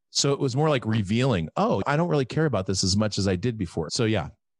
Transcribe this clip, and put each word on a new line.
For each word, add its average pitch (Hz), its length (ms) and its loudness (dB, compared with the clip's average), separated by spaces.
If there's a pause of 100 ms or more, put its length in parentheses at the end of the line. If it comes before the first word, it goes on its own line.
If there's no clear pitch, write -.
(100)
So - 220 0
it 139 60 -2
was 139 160 0
more 151 140 2
like 131 180 0
revealing, 110 720 2
"Oh, 180 320 2
I 143 80 2
don't 175 120 0
really 151 160 0
care 156 220 0
about 104 200 -2
this 95 180 -2
as 92 120 2
much 107 220 0
as 98 80 0
I 98 80 2
did 110 240 -4
before." 85 320 -6
So - 140 -2
yeah, 104 240 0 (320)